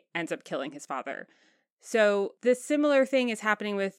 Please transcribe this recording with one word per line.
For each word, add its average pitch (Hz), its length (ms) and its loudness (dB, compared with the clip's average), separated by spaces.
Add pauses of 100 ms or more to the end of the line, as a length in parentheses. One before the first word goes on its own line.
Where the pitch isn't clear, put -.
(140)
ends 170 180 -4
up - 120 -6
killing 143 280 -6
his - 140 -16
father. - 400 -8 (560)
So 208 600 2
the 247 120 4
similar 294 520 2
thing 254 240 0
is 214 100 -6
happening 208 340 0
with 196 240 -2